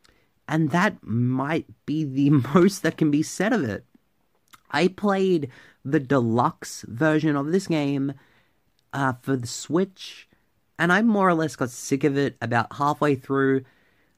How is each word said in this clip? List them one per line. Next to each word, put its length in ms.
and 220
that 300
might 640
be 180
the 260
<laughs> 240
most 300
that 140
can 120
be 140
said 300
of 100
it. 220
I 200
played 600
the 160
deluxe 880
version 480
of 160
this 140
game, 480
uh, 300
for 160
the 100
Switch, 800
and 140
I 120
more 260
or 60
less 200
got 140
sick 340
of 140
it 240
about 340
halfway 400
through. 480